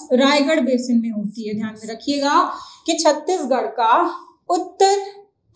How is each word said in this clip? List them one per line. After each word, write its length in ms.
रायगढ़ 460
बेसिन 420
में 100
होती 360
है। 80
ध्यान 180
में 200
रखिएगा 600
कि 80
छत्तीसगढ़ 720
का 540
उत्तर 640